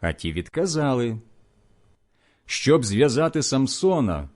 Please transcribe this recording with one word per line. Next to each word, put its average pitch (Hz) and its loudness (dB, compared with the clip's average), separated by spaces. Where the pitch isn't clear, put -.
А 82 -2
ті 82 -6
відказали: 131 -2
"Щоб 143 2
зв'язати 139 2
Самсона 131 0